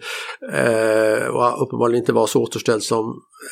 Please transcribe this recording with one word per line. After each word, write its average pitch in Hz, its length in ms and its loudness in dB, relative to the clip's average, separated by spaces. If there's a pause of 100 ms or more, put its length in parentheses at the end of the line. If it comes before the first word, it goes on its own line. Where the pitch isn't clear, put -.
(540)
eh, 110 720 2
och 120 360 0
uppenbarligen 120 380 0
inte 120 120 2
var 113 140 4
så 120 160 2
återställd 113 400 -2
som 113 380 -4 (300)